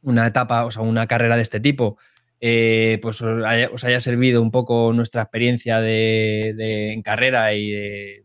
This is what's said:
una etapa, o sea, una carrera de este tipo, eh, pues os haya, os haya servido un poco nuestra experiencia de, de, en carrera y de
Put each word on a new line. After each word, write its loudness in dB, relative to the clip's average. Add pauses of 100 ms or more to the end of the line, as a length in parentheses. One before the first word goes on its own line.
una 2
etapa, 0
o -8
sea, -8
una 0
carrera 2
de 2
este -4
tipo, 0 (420)
eh, 2
pues -6
os -2
haya, 0
os -10
haya 0
servido 2
un 2
poco 2
nuestra -2
experiencia 0
de, 0
de, -4
en -8
carrera 0
y -2
de -10